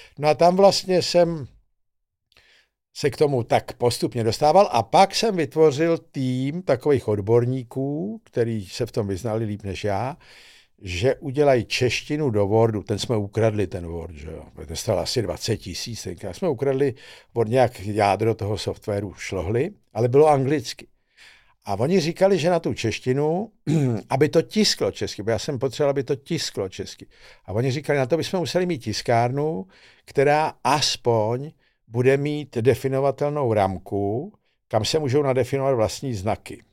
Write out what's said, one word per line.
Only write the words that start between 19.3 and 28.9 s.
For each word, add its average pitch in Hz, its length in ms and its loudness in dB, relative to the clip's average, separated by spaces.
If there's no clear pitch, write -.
ale 123 140 0
bylo 143 200 6
anglicky. 135 580 0
A 101 140 -4
oni 165 220 2
říkali, 175 380 2
že 151 120 2
na 170 100 2
tu 156 140 -4
češtinu, 151 760 -2
<clears throat> 135 440 0
aby 143 180 2
to 160 140 2
tisklo - 480 0
česky, - 320 -8
bo 101 80 -4
já 110 80 0
jsem 139 200 -6
potřeboval, 135 320 0
aby 135 140 -2
to 139 120 -2
tisklo 135 520 -6
česky. - 380 -14
A 92 60 -12
oni 120 180 0
říkali, 143 280 -2
„Na 131 80 0
to 147 100 0
bychom 170 240 -2
museli 175 260 0
mít 165 120 -4
tiskárnu, 131 880 -2